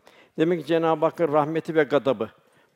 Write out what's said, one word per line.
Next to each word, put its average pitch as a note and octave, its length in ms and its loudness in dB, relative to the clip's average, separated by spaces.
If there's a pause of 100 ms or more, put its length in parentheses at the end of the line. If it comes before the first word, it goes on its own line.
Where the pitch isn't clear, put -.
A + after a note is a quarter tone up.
(380)
Demek E3 240 0
ki C3+ 60 -14
Cenab-ı D#3+ 380 0
Hakk'ın D#3+ 280 -2
rahmeti D#3 420 -2
ve D#3 80 4
gadabı A#2 460 0 (460)